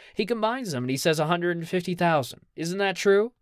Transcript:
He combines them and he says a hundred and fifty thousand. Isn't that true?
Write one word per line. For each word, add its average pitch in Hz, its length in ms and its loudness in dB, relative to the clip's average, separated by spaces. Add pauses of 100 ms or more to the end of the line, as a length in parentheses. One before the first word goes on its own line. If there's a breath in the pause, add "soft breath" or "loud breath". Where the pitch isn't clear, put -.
(140 loud breath)
He 220 120 -2
combines 226 460 -2
them 123 120 -4
and 127 60 -4
he 131 80 0
says 156 220 2
a 151 80 0
hundred 175 280 0
and 170 120 -8
fifty 180 280 -4
thousand. 165 460 0 (160)
Isn't 170 220 -4
that 196 180 -2
true? 208 340 4 (100)